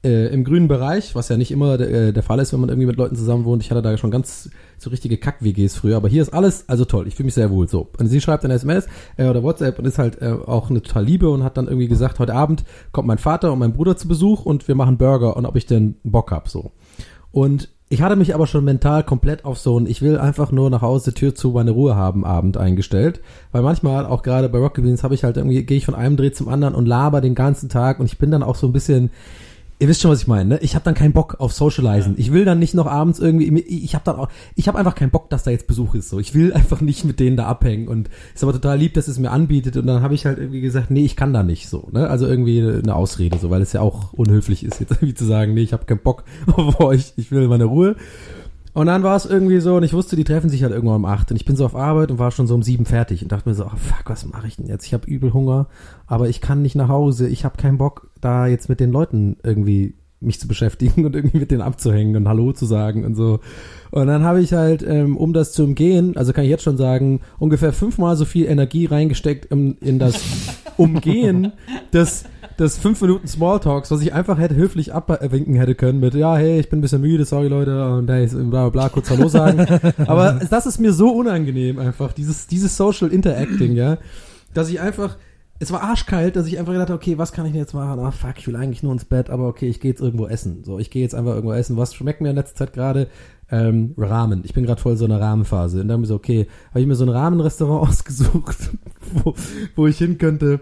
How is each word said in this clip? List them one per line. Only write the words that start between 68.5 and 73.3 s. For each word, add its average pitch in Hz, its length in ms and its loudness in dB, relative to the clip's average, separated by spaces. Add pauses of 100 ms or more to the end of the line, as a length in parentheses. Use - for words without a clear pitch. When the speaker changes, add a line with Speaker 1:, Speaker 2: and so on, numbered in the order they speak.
Speaker 1:
reingesteckt 147 640 -2
im, 139 300 0
in 131 180 0
das 127 220 2
<laughs> - 560 -8
Umgehen 185 760 2 (420)
des, 170 300 2 (340)
des 156 180 0
fünf 214 240 0
Minuten 180 260 2
Smalltalks, 160 640 0